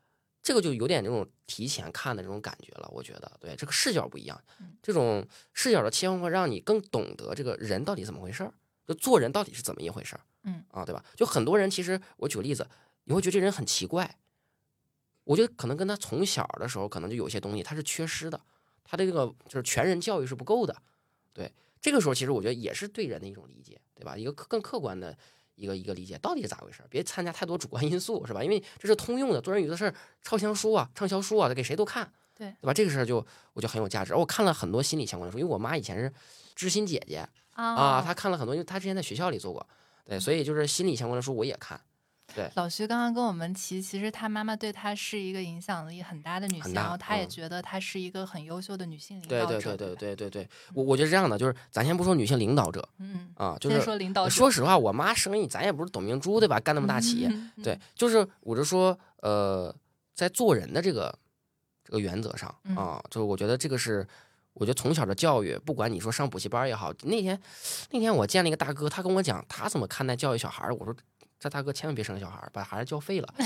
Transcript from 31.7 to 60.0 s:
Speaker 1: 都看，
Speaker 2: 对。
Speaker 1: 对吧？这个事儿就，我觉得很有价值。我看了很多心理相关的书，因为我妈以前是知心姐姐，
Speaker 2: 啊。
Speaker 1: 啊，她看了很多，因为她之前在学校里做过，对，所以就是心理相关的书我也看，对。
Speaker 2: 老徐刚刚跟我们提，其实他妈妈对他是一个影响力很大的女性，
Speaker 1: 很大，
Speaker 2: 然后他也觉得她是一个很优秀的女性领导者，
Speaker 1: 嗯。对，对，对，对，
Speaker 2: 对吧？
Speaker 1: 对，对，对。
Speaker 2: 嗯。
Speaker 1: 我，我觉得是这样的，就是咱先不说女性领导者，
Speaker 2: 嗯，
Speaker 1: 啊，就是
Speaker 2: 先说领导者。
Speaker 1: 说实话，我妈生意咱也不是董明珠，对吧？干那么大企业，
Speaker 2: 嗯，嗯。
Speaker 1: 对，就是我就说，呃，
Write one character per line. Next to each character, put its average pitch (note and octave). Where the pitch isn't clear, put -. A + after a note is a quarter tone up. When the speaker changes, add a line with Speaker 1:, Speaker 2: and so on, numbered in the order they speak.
Speaker 1:
都 G#3
看， G#3
Speaker 2:
对。 G3+
Speaker 1:
对 -
吧？ C3+
这 G#3+
个 F3+
事 C#3
儿 B2+
就， A#2+
我 -
觉 G#2+
得 -
很 A2
有 G#2
价 G2
值。 -
我 E3
看 -
了 F#3
很 F2+
多 A#2
心 D#3
理 B2
相 F2
关 F2
的 F2+
书， A2
因 D3
为 F3+
我 B2
妈 A#2
以 D3
前 F#2+
是 C3
知 F#3
心 G#3
姐 E3
姐， D#2
Speaker 2:
啊。 A#3
Speaker 1:
啊， C3+
她 E3
看 F#3+
了 F#3
很 C3+
多， B2+
因 E3
为 E3+
她 F3+
之 F#3
前 F#3+
在 F#3+
学 -
校 F3
里 E3
做 F#2
过， -
对， G2+
所 F#2+
以 D#3+
就 D3
是 D3+
心 E3+
理 E3+
相 A#2
关 B2
的 B2
书 C3+
我 A2+
也 C3+
看， -
对。 G2
Speaker 2:
老 F3
徐 G#3+
刚 A#3
刚 A#3+
跟 A#3+
我 A3+
们 E3+
提， F#3+
其 F#3+
实 G#3+
他 A3
妈 G#3+
妈 A3
对 G#3+
他 G#3
是 G#3
一 F#3+
个 F#3+
影 E3+
响 F3
力 E3+
很 E3+
大 E3+
的 G3
女 F#3
性， D#3+
Speaker 1:
很 F2+
大， G3+
Speaker 2:
然 G#3+
后 -
他 G#3+
也 F#3
觉 E3
得 F3
她 F#3+
是 F#3+
一 F#3
个 F#3+
很 F3+
优 E3
秀 G3
的 F#3+
女 D#3+
性 F#3+
领 -
导 A#2+
者， A2
Speaker 1:
嗯。 -
对， -
对， -
对， -
对， -
Speaker 2:
对 F#2+
吧？ -
Speaker 1:
对， G2+
对， G2+
对。 G2+
Speaker 2:
嗯。 F2+
Speaker 1:
我， C3+
我 C3+
觉 C3+
得 D#3
是 D#3
这 F3
样 F#3
的， G#2
就 B2
是 C3
咱 A2
先 E3
不 E3+
说 F#3
女 B2
性 B2+
领 A2+
导 G2+
者， -
Speaker 2:
嗯， F#3
Speaker 1:
啊， F2+
就 C#3
是 C#3+
Speaker 2:
先 C#3
说 G#3+
领 F#3+
导 G3
者。 -
Speaker 1:
说 C4
实 B2+
话， F#3
我 A2+
妈 D#3+
生 G3+
意 G3+
咱 -
也 G3
不 D#3
是 F3+
董 F#2+
明 A#2
珠， G3+
对 G#3+
吧？ B2
干 D3+
那 D3
么 C#3
大 -
企 A#3+
业， B3
Speaker 2:
嗯， A3+
嗯。 G#3+
Speaker 1:
对， -
就 A#3+
是 A3
我 A2+
就 C#3
说， F#3
呃， G2